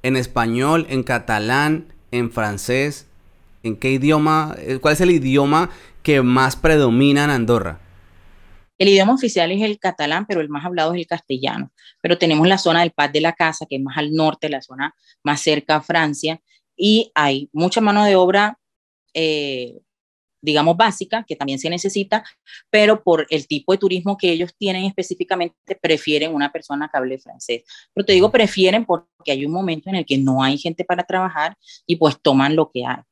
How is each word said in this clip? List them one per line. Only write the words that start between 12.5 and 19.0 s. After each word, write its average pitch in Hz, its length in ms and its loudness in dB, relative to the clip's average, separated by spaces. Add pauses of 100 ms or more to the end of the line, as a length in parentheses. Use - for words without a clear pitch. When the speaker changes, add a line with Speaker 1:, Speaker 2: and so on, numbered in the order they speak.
Speaker 2:
zona 170 220 2
del 170 100 2
Pas 143 220 -2
de 151 80 0
la 165 120 0
Casa, 160 360 -4
que 135 80 -8
es 135 60 -6
más 135 140 -8
al 151 160 -4
norte, 156 360 -2
la 139 120 -6
zona 135 320 -10 (300)
más 147 180 -2
cerca 151 360 0
a 147 60 -2
Francia, 160 580 -2 (360)
y 214 380 2
hay 139 380 0
mucha 175 280 0
mano 208 220 2
de 202 140 4
obra, 196 420 2 (560)